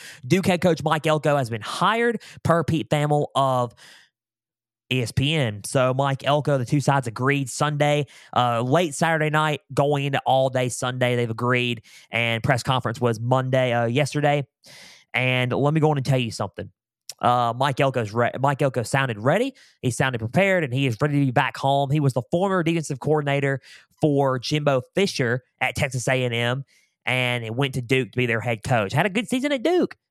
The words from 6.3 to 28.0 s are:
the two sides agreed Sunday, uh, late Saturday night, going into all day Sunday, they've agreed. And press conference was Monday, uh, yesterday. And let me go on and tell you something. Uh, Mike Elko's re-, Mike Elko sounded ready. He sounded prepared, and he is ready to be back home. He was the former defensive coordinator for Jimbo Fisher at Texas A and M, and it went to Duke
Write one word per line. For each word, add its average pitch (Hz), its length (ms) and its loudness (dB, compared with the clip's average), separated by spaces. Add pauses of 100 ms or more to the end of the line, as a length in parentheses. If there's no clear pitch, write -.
the 120 60 -2
two 147 160 0
sides 139 260 2
agreed 131 420 -2
Sunday, 147 580 0 (300)
uh, 120 240 2
late 143 340 2
Saturday 160 360 0
night, 156 300 0 (120)
going 143 320 0
into 135 220 0
all 131 240 2
day 127 180 0
Sunday, 123 480 -2
they've 120 140 -2
agreed. 123 520 0 (280)
And 117 320 -2
press 127 200 2
conference 123 380 -2
was 117 180 0
Monday, 127 540 0
uh, 117 140 2
yesterday. 143 600 0 (680)
And 127 380 0
let 139 220 2
me 160 60 2
go 151 100 4
on 147 60 0
and 131 100 -2
tell 135 120 2
you 117 120 -2
something. 95 400 -8 (500)
Uh, 120 360 2
Mike 139 240 -2
Elko's 123 320 0
re-, 117 280 0
Mike 139 200 0
Elko 131 220 0
sounded 127 360 0
ready. 185 360 0 (260)
He 127 100 0
sounded 131 280 -2
prepared, 180 460 0
and 120 100 -6
he 139 120 0
is 120 140 -2
ready 143 200 0
to 139 60 2
be 131 40 0
back 127 260 0
home. 139 340 0
He 151 100 0
was 139 120 2
the 120 180 -2
former 185 320 0
defensive 156 380 -2
coordinator 143 600 0 (400)
for 139 400 2
Jimbo 147 420 0 (120)
Fisher 127 480 0 (180)
at 127 160 -4
Texas 131 320 -4
A 131 160 0
and 120 100 -2
M, 120 300 -2 (420)
and 123 380 0
it 113 100 -8
went 135 200 -2
to 131 60 -4
Duke 123 300 0